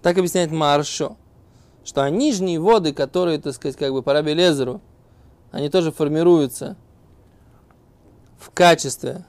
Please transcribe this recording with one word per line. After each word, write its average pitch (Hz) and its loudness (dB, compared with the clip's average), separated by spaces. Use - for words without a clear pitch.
Так 175 0
объясняет 175 0
Маршо, 147 0
что - -4
а 139 0
нижние 190 -2
воды, 180 4
которые, 160 -2
так 139 -8
сказать, 135 -8
как 139 -4
бы 131 -4
по 139 0
Раби 151 0
Лезеру, 147 0
они 143 -6
тоже 165 0
формируются 156 0
в - -20
качестве 165 2